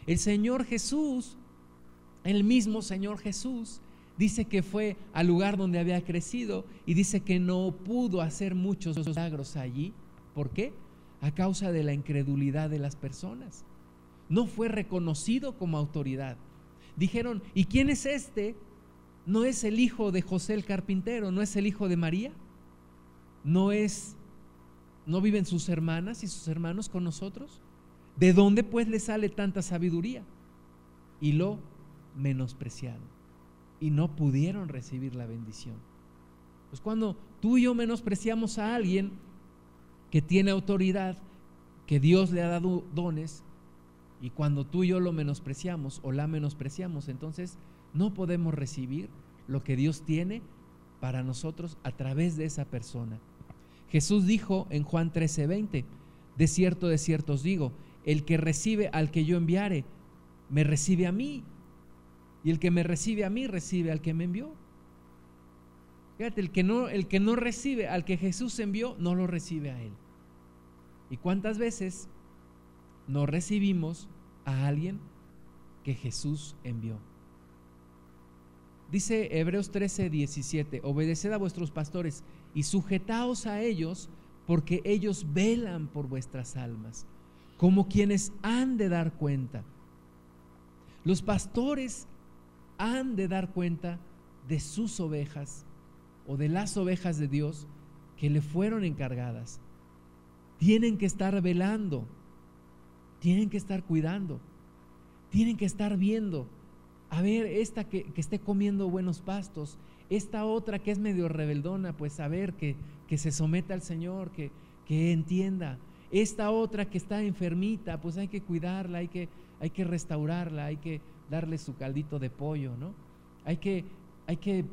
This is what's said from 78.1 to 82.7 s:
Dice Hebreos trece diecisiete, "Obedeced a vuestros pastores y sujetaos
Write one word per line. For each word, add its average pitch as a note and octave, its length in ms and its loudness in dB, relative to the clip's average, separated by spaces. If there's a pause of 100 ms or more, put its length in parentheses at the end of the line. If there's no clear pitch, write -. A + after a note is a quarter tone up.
Dice G3+ 480 0
Hebreos F#3+ 320 0
trece G3 400 0
diecisiete, D3 720 -2
"Obedeced D#3 480 0
a G#3+ 60 0
vuestros F3 340 -4
pastores D#3 520 -6 (300)
y D3+ 100 0
sujetaos A3+ 840 0